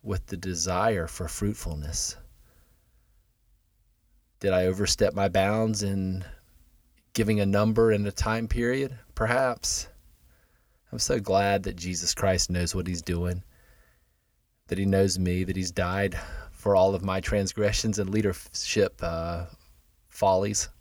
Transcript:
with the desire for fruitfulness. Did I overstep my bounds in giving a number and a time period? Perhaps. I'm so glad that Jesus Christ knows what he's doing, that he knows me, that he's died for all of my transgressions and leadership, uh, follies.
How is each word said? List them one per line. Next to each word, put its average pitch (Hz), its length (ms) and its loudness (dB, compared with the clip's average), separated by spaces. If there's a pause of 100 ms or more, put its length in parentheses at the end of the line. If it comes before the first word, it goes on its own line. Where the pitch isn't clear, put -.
with 98 240 -4
the 98 100 -8
desire 90 680 0
for 85 220 -8
fruitfulness. 82 880 -6 (2250)
Did 98 120 2
I 92 140 4
overstep 95 480 2
my 98 140 2
bounds 104 560 2
in 95 400 -2 (880)
giving 107 280 2
a 98 60 2
number 107 440 4
and 104 160 2
a 101 60 -4
time 113 340 -2
period? 127 500 -2 (200)
Perhaps. 120 720 -2 (1040)
I'm 120 80 -8
so - 180 0
glad 98 460 2
that 92 100 -6
Jesus 87 400 -4
Christ 92 360 2
knows 87 220 0
what 87 140 -4
he's 87 160 -4
doing, 90 400 -2 (1300)
that 95 100 -4
he 98 80 0
knows 95 320 4
me, 90 240 0
that 90 140 -2
he's 90 160 -4
died 92 440 0 (360)
for 101 240 2
all 95 180 6
of 90 80 -4
my 95 180 -2
transgressions 104 760 0
and 95 120 -2
leadership, - 920 0
uh, 85 440 -4 (640)
follies. 101 600 2 (120)